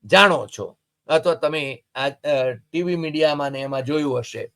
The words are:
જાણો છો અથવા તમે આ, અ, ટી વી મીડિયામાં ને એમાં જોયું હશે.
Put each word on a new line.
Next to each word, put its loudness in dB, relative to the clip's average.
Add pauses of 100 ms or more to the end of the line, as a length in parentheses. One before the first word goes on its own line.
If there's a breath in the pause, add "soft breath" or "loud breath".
જાણો 6
છો -12 (300)
અથવા 2
તમે -4 (120)
આ, -2
અ, -2 (200)
ટી -2
વી 0
મીડિયામાં 0
ને -8
એમાં -6
જોયું -2
હશે. -10